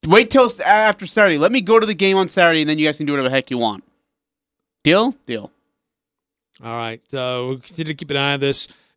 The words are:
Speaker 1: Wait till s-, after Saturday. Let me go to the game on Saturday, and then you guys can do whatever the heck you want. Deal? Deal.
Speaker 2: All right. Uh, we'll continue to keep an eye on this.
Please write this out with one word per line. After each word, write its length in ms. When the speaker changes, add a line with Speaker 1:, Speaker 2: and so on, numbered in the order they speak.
Speaker 1:
Wait 240
till 160
s-, 140
after 460
Saturday. 320
Let 140
me 80
go 180
to 80
the 80
game 220
on 120
Saturday, 340
and 80
then 80
you 80
guys 100
can 100
do 60
whatever 160
the 60
heck 160
you 80
want. 260
Deal? 280
Deal. 240
Speaker 2:
All 140
right. 240
Uh, 320
we'll 120
continue 340
to 20
keep 160
an 60
eye 180
on 60
this. 260